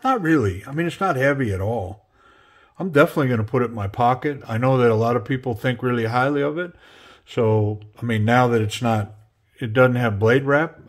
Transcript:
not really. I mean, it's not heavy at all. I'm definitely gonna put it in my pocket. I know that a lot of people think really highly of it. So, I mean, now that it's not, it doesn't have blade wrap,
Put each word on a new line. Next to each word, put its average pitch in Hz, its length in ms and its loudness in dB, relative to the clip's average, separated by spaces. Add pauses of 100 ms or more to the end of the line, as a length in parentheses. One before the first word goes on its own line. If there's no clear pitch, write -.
not 262 180 0
really. 123 440 2
I 135 60 -14
mean, 165 140 -2
it's 160 140 -6
not 185 160 0
heavy 135 360 0
at 92 80 -4
all. 101 380 -6 (800)
I'm 185 120 -6
definitely 147 380 2
gonna 113 160 0
put 120 180 -2
it 120 40 -2
in 117 80 -10
my 101 120 -6
pocket. 127 600 -2
I 113 100 -4
know 131 200 2
that 120 120 6
a 113 40 4
lot 113 200 0
of 117 100 -2
people 127 300 -4
think 123 280 -4
really 123 240 -2
highly 131 360 0
of 151 160 -4
it. 175 140 -10 (520)
So, 107 560 0 (200)
I - 40 -10
mean, 110 200 -2
now 123 240 4
that 117 120 2
it's 107 220 -4
not, 110 320 -2 (460)
it 113 120 -8
doesn't 127 240 4
have 117 220 0
blade 120 260 2
wrap, 147 440 0